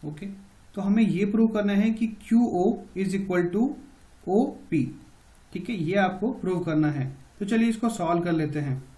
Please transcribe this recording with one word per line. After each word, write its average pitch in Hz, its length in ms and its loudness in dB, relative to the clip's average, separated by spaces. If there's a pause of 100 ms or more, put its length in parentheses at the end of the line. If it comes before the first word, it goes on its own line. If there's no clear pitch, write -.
ओके, 151 220 -10 (480)
तो 196 80 -6
हमें 208 200 4
ये 180 240 2
prove 220 220 4
करना 202 240 0
है 208 200 4
कि 226 140 -2
क्यू 226 420 2
ओ 180 160 0 (320)
is 190 200 -2
equal 180 340 0
to 214 160 0 (600)
ओ 202 180 2 (260)
पी, 143 140 2 (680)
ठीक - 180 -8
है, 233 60 -4
ये 170 200 -2
आपको 202 380 0
prove 175 300 -2
करना 151 260 2
है। 135 160 -4 (320)
तो 208 60 -4
चलिए 226 240 2
इसको 226 220 -2
solve 170 340 0
कर 170 80 0
लेते 151 280 -2
हैं। 135 220 -4 (160)